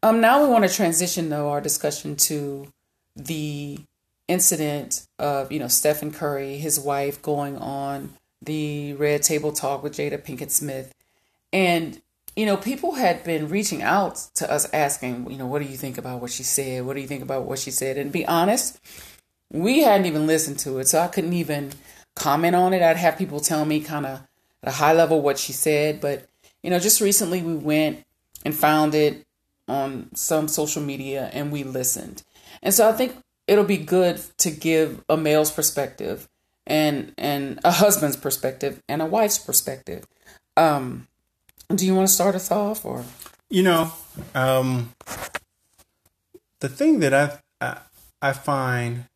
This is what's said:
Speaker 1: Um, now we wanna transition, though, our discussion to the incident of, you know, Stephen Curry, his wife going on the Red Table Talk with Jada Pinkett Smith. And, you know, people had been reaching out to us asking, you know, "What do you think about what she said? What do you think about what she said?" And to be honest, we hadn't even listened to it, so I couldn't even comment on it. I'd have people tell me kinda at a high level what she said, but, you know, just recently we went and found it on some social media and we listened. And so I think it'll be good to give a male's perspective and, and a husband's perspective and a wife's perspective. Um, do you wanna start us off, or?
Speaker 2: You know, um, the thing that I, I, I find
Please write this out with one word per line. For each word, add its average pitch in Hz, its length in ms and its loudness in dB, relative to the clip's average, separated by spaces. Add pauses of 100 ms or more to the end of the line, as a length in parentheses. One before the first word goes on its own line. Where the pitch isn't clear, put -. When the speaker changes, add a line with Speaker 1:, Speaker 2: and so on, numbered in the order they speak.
Speaker 1:
Um, 226 180 4
now 247 220 6
we 294 60 6
wanna 220 200 6
transition, 170 600 0
though, 147 220 -2
our 143 100 -2
discussion 147 560 -4
to 143 500 -2 (480)
the 147 640 -8 (480)
incident 151 800 0 (120)
of, 139 340 -2
you 151 80 -4
know, 123 80 -6
Stephen 151 420 0
Curry, 139 460 -6
his 147 240 -2
wife 139 420 -2
going 143 340 -4
on 139 580 -8 (260)
the 147 540 -6
Red 147 280 0
Table 151 300 0
Talk 139 300 -4
with 147 120 -8
Jada 147 240 -6
Pinkett 143 320 -12
Smith. 135 420 -6 (600)
And, 175 500 0 (320)
you 220 120 0
know, 196 100 2
people 269 380 -4
had 185 280 0
been 156 260 -4
reaching 202 340 -2
out 180 340 0 (180)
to - 160 -2
us 147 220 0
asking, 127 580 -2
you 135 60 -10
know, 131 100 -8
"What 147 160 -4
do 139 60 -8
you 135 80 -12
think 127 220 -10
about 127 220 -10
what 123 120 -8
she 131 100 -8
said? 127 420 -4
What 135 100 -6
do 139 60 -6
you 135 60 -10
think 135 160 -8
about 131 220 -4
what 131 160 -6
she 135 100 -8
said?" 135 260 -4
And 143 140 -6
to - 20 -12
be 165 140 -2
honest, 180 540 0 (720)
we 240 300 2
hadn't 202 240 6
even 151 200 0
listened 156 340 0
to 131 180 -4
it, 131 100 0
so 160 100 4
I 175 100 2
couldn't 175 260 -2
even 143 380 -4 (440)
comment 165 400 2
on 180 160 4
it. 185 80 2
I'd 165 160 6
have 175 220 2
people 147 200 -4
tell 151 280 0
me 151 140 2
kinda 143 460 -8 (360)
at - 60 -4
a 131 80 -4
high 151 160 6
level 160 280 6
what 139 180 2
she - 140 -6
said, 151 480 0
but, 143 260 -4 (360)
you - 80 -4
know, 180 80 2
just 196 220 4
recently 196 420 2
we 165 120 -2
went 151 500 0 (400)
and 147 100 -2
found 151 400 4
it 151 320 2 (420)
on 135 460 -6
some 156 340 0
social 151 340 -2
media 135 500 -6
and 147 180 -4
we 143 140 -6
listened. 127 580 -4 (400)
And 196 100 0
so 220 160 8
I 220 40 6
think 247 240 -2 (300)
it'll 202 180 6
be 190 120 2
good 175 440 2 (180)
to 175 120 2
give 160 580 0
a 156 80 4
male's 151 340 4
perspective - 760 -4 (380)
and, 151 520 0
and 143 460 -4
a 175 80 6
husband's 165 440 4
perspective 135 720 -4
and 151 140 -2
a 160 40 -2
wife's 208 320 0
perspective. - 680 -4 (500)
Um, 131 520 0 (640)
do 185 100 0
you 190 100 4
wanna 190 140 4
start 190 260 2
us 185 160 -6
off, 208 340 -2
or? 123 200 -8 (440)
Speaker 2:
You 185 140 4
know, 165 300 4 (420)
um, 131 580 0 (1700)
the 139 80 -4
thing 277 320 4
that 139 120 4
I, 143 260 2 (220)
I, 123 180 -6 (420)
I 139 120 0
find 123 840 -2